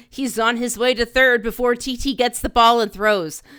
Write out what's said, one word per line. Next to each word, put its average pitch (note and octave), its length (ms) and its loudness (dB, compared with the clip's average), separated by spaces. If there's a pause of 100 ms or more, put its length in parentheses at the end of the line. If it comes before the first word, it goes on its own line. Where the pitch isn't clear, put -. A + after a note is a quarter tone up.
He's B3+ 300 -6
on A3+ 200 0
his A#3+ 200 -4
way B3 160 2
to A3+ 140 -2
third B3 340 2
before A#3+ 340 -2
T A#3+ 220 -8
T C4+ 160 -2
gets A#3+ 260 -2
the B3+ 100 -4
ball A#3 320 4
and G#3+ 120 -2
throws. F#3+ 480 -2 (180)